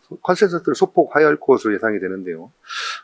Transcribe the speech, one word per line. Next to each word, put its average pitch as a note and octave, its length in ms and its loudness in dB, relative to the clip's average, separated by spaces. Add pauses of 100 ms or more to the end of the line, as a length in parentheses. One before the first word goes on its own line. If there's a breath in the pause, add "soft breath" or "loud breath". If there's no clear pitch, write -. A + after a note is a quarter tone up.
(220)
컨센서스를 F3 540 0
소폭 - 400 2
하회할 D3 220 4
것으로 A#2 360 2
예상이 G#2 260 -2
되는데요. F#2 520 -8 (520 loud breath)